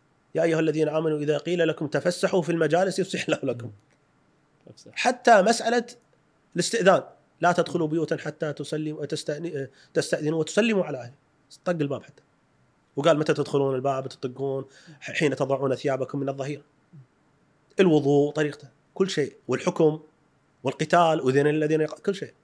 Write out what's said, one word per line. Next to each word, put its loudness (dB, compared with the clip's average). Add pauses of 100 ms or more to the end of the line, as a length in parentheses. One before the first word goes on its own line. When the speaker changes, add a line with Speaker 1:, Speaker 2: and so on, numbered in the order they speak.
(360)
Speaker 1:
"يا 2
أيها 2
الذين 2
آمنوا 0
إذا 0
قيل 0
لكم -2
تفسحوا 0
في -2
المجالس 2
يفسح -4
الله 0
لكم". -6 (920)
Speaker 2:
تفسح. -20
Speaker 1:
حتى 6
مسألة 2 (680)
الاستئذان، 2 (380)
"لا 4
تدخلوا 0
بيوتا -2
حتى -8
تسلموا، -8
تستأن-، -8 (260)
تستأذنوا -2
وتسلموا 0
على -8
أهله". -14 (500)
طق 0
الباب -4
حتى. -20 (720)
وقال: 4
"متى 2
تدخلون 0
الباب -4
تطقون؟ -6 (340)
ح-، -14
حين 0
تضعون 0
ثيابكم -4
من -4
الظهيرة". -8 (1160)
الوضوء 4
طريقته، -4 (260)
كل 0
شيء، -4 (120)
والحكم 2 (640)
والقتال، 2
"أذن 4
الذين 0
يق-"، -6
كل -4
شيء. -14 (100)